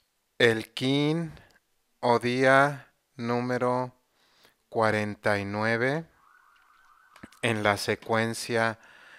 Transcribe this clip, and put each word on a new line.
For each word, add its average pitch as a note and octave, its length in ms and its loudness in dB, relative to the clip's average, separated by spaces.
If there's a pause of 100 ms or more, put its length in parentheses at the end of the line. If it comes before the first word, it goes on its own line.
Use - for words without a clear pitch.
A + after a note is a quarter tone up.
(360)
el A2+ 360 2
Kin D3 600 -2 (680)
o A#2+ 180 2
día C3 720 2 (220)
número B2 800 -2 (720)
cuarenta G#2+ 680 0
y G2+ 60 -4
nueve A#2 600 -2 (1400)
en A2+ 200 0
la G#2 140 2
secuencia A2+ 1040 -2 (380)